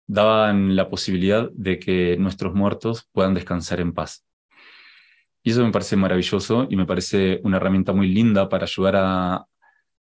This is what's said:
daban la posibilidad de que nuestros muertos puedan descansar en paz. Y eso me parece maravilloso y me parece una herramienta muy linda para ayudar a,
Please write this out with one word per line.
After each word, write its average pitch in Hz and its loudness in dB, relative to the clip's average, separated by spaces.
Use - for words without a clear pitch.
daban 104 2
la 95 0
posibilidad 98 0
de 92 -4
que 90 0
nuestros 95 -4
muertos 101 -2
puedan 95 0
descansar 87 -4
en 85 -2
paz. - -8
Y 113 0
eso 120 2
me 110 2
parece 98 -2
maravilloso 95 0
y 101 -2
me 92 2
parece 92 0
una 95 0
herramienta 95 0
muy 98 2
linda 98 2
para 92 -2
ayudar 95 0
a, 92 0